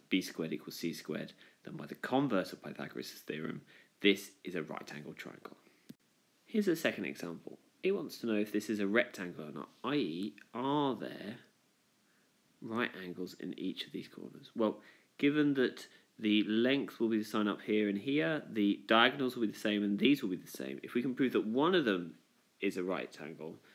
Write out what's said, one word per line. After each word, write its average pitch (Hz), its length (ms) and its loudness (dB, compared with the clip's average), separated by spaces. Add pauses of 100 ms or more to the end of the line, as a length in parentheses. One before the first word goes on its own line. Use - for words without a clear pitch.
(100)
B 95 100 2
squared 82 320 -6
equals - 240 -10
C 85 160 -4
squared, 78 400 -8 (300)
then - 140 -12
by 78 80 -8
the 76 100 -10
converse 123 600 0
of - 80 -20
Pythagoras' - 640 -10
theorem, - 340 -6 (400)
this 101 300 6 (140)
is 87 100 -10
a 85 80 0
right - 320 -8
angled 73 240 -12
triangle. - 400 -14 (880)
Here's 208 220 2
a 165 60 6
second 110 300 -2
example. 80 540 -8 (240)
It 190 100 2
wants - 260 -4
to - 80 -6
know 110 100 4
if 104 140 2
this 107 200 -2
is 104 100 0
a 101 60 2
rectangle 90 580 0
or 76 80 -12
not, - 160 -10 (160)
i 131 100 -2
e, 95 400 -2 (200)
are 139 400 0
there 104 420 -10 (1300)
right 113 280 -2 (140)
angles 87 340 -8
in - 200 -8
each - 260 -6
of - 80 -20
these - 160 -8
corners? - 480 -16
Well, 113 240 2 (380)
given 147 360 4
that - 320 2 (320)
the 104 260 6
length 117 540 2
will 113 120 2
be 110 80 4
the 107 60 0
same 107 220 0
up 101 140 0
here 104 300 2
and 101 80 0
here, 147 520 0
the 101 360 4
diagonals 127 500 4
will 120 60 0
be 107 100 0
the - 60 -12
same 104 260 2
and 101 140 2
these 139 240 6
will 98 80 -2
be 92 60 -2
the 82 120 -12
same. 65 340 -8
If 127 120 -14
we 123 80 2
can 127 120 -2
prove 127 180 2
that 107 140 2
one 139 280 2
of 170 100 6
them 90 300 0 (480)
is 95 160 0
a 92 40 -2
right 90 400 -4
angle, 78 360 -10 (160)